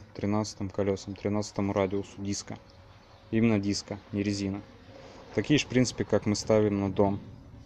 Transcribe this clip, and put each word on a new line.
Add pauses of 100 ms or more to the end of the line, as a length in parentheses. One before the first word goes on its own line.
(160)
тринадцатым
колёсам,
тринадцатому
радиусу
диска. (720)
Именно
диска, (120)
не
резина. (720)
Такие
же,
в
принципе,
как
мы
ставим
на
дом. (460)